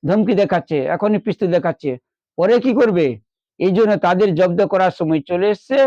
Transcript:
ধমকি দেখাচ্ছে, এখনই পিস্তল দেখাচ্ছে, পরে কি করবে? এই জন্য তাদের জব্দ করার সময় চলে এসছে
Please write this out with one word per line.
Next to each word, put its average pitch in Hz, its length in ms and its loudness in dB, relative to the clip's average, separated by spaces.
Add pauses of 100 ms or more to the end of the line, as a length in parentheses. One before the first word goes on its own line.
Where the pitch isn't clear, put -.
ধমকি 208 340 0
দেখাচ্ছে, 175 360 -2 (180)
এখনই 208 300 0
পিস্তল 190 300 -4
দেখাচ্ছে, 160 360 -4 (460)
পরে 196 260 2
কি 262 160 0
করবে? 180 280 2 (520)
এই 185 180 0
জন্য 214 140 4 (140)
তাদের 185 240 2 (100)
জব্দ 180 200 0 (140)
করার 185 260 0
সময় 160 300 -2
চলে 180 240 0
এসছে 254 340 -4